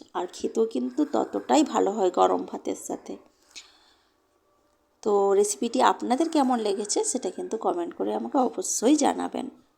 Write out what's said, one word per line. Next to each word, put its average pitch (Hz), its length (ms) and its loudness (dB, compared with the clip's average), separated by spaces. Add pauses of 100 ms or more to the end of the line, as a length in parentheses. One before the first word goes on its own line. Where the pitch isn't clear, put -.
(140)
আর 180 200 -4
খেতেও - 320 0
কিন্তু 254 400 -4
ততটাই 254 580 2
ভালো 196 280 0
হয় 190 200 2
গরম 185 340 4
ভাতের 190 360 -8
সাথে। - 320 -10 (1900)
তো 214 80 0 (220)
রেসিপিটি 208 480 2
আপনাদের 247 480 2
কেমন 254 300 2
লেগেছে 208 440 -2
সেটা 247 260 -4
কিন্তু 185 280 -8
কমেন্ট 175 380 -4
করে 202 180 -4
আমাকে 233 240 -4
অবশ্যই 240 580 2
জানাবেন। 196 500 0 (320)